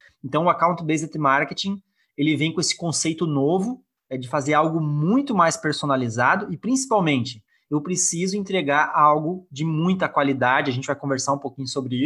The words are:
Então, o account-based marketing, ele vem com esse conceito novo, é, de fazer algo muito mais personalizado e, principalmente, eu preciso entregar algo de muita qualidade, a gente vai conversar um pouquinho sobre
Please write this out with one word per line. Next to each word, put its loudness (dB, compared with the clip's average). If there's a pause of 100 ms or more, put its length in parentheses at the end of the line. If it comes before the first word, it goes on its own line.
(240)
Então, -2
o 4
account-based 0
marketing, 0 (340)
ele 2
vem 0
com -2
esse -2
conceito -2
novo, 0 (260)
é, -6
de -8
fazer -2
algo 2
muito 0
mais 4
personalizado 0
e, -6
principalmente, 0 (280)
eu 0
preciso -2
entregar 0
algo 2
de -6
muita 2
qualidade, 2
a 0
gente -6
vai -2
conversar -2
um 0
pouquinho -10
sobre -4